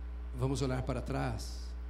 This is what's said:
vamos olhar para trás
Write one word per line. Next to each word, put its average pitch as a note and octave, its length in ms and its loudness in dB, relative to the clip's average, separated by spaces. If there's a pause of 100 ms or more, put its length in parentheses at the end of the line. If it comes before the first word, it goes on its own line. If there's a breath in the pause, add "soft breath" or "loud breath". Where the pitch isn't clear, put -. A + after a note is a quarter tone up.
(380)
vamos C3 240 4
olhar C3 220 2
para B2 180 0
trás C3 680 0 (220)